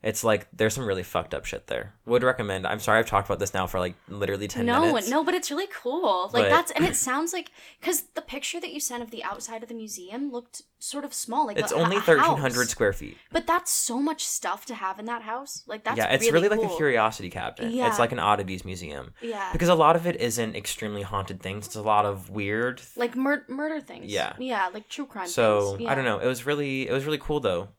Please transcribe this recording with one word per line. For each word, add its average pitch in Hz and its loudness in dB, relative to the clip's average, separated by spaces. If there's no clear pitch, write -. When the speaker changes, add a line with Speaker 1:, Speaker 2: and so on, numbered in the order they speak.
Speaker 1:
It's 110 -4
like, 107 2
there's 110 2
some 135 -4
really 95 -2
fucked 80 -4
up 71 -6
shit - -10
there. - -6
Would 120 4
recommend. 101 0
I'm 107 -2
sorry 110 6
I've 113 4
talked 104 2
about 95 0
this 98 -4
now 92 0
for, 92 -2
like, 90 -2
literally 101 -4
ten 240 -2
Speaker 2:
No, 240 4
Speaker 1:
minutes. 254 2
Speaker 2:
no, 311 2
but 349 0
it's - -2
really 359 -4
cool. 208 0
Like, 226 4
Speaker 1:
But 98 4
Speaker 2:
that's, 339 4
and 302 2
it 339 2
sounds 294 -2
like, 349 -8
'cause 349 0
the 320 -4
picture 285 -8
that - -10
you 294 -8
sent 240 -6
of 226 -16
the 220 -10
outside 220 -8
of 233 -16
the 233 -12
museum 220 -8
looked 240 -12
sort 285 -8
of 285 -10
small, 226 0
like, 208 -4
Speaker 1:
It's - 0
Speaker 2:
a, - 0
Speaker 1:
only 170 2
Speaker 2:
a - 2
Speaker 1:
thirteen 269 6
hundred 123 2
Speaker 2:
house. 117 0
Speaker 1:
square 104 2
feet. - -10
Speaker 2:
But 339 -2
that's 349 0
so 240 0
much 311 -2
stuff - -4
to 247 -10
have 196 -6
in 208 -12
that 233 -6
house. 240 -10
Like, 214 -10
that's 240 0
Speaker 1:
Yeah, - 2
it's 139 4
Speaker 2:
really 165 6
Speaker 1:
really, 214 4
like, 220 2
a - 0
Speaker 2:
cool. 175 -4
Speaker 1:
curiosity 110 2
cabinet. - -6
Speaker 2:
Yeah. 240 0
Speaker 1:
It's 208 2
like 117 4
an 123 -2
oddities 95 2
museum. 82 -10
Speaker 2:
Yeah. 208 -8
Speaker 1:
Because 170 2
a 175 8
lot 160 8
of 170 2
it - 0
isn't 113 -2
extremely 104 -6
haunted 98 -4
things. 101 -8
It's - -10
a 107 -6
lot 104 6
of 98 -4
weird 107 -2
th- - -18
Speaker 2:
Like 240 -2
mur-, 277 0
murder 302 -6
things. - -16
Speaker 1:
Yeah. 85 0
Speaker 2:
Yeah, 220 -2
like 214 -14
true 285 -10
crime 185 -8
Speaker 1:
So, 104 4
Speaker 2:
things. 104 -4
Speaker 1:
I 139 2
don't 135 0
Speaker 2:
Yeah. 120 2
Speaker 1:
know. 104 0
It - 0
was 120 -2
really, 139 -2
it - 0
was 135 0
really 151 -2
cool, 147 -2
though. 101 0